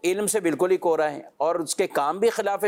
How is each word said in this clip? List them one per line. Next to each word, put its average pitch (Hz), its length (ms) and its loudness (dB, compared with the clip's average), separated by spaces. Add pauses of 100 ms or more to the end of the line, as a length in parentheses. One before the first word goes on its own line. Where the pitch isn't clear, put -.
علم 196 220 0
سے 208 140 0
بالکل 170 300 0
ہی 185 60 4
کورا 156 360 2
ہے 143 100 -10 (140)
اور 165 180 0
اس 165 220 -4
کے 190 100 0
کام 151 320 -2
بھی 220 120 4
خلاف 202 380 -2